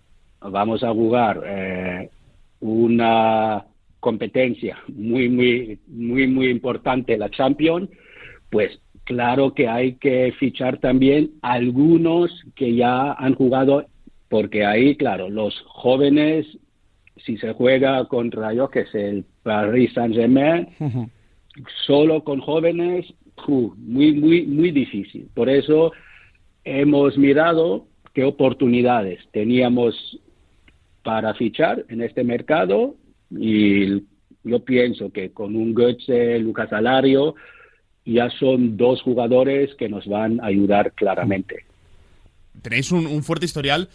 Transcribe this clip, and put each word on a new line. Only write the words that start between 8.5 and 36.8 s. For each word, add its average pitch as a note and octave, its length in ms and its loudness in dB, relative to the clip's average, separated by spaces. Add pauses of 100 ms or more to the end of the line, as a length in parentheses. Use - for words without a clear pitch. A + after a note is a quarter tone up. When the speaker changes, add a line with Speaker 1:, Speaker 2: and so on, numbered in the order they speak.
Speaker 1:
claro B2+ 500 0
que C3 140 0
hay B2 280 -2
que B2+ 440 0
fichar B2+ 400 -4
también C3+ 520 2 (100)
algunos D#3+ 920 2 (240)
que A#2+ 200 -2
ya B2 380 0
han C3 220 -2
jugado, C3+ 500 2 (440)
porque G#2+ 360 0
ahí, A#2+ 300 4
claro, F#2+ 340 -4
los G#2 360 -6
jóvenes, D3 800 2 (800)
si A#2 120 -6
se A2 160 -8
juega C3 540 2
contra, A2+ 460 -4
yo B2+ 160 -2
qué A#2+ 160 -2
sé, G2+ 240 -4
el G2+ 160 -6 (180)
Paris A2 500 2
Saint-Germain, B2+ 760 2 (100)
Speaker 2:
Ujú. B2 300 -4 (760)
Speaker 1:
solo D3+ 380 4
con C#3 160 -6
jóvenes, E3+ 680 -2 (400)
fu, B2 320 0
muy, B2 360 2
muy, D#3 320 4
muy D3+ 260 0
difícil. A2+ 600 -6
Por A#2+ 160 0
eso D3+ 420 2 (720)
hemos C#3+ 540 2
mirado D#3+ 680 2 (280)
qué C3+ 100 -2
oportunidades B2 960 0 (120)
teníamos A#2+ 880 0 (840)
para A2 300 -4
fichar D#3 560 -2
en A2+ 120 -8
este A#2 220 -4
mercado F3+ 720 0 (360)
Y G2+ 680 2 (420)
yo A#2 200 -2
pienso B2 480 -2
que F#2 200 -10
con G#2 240 -10
un A2+ 180 -2
Götze, A#2+ 680 0
Lucas A2 340 -4
Alario, C3+ 640 2 (680)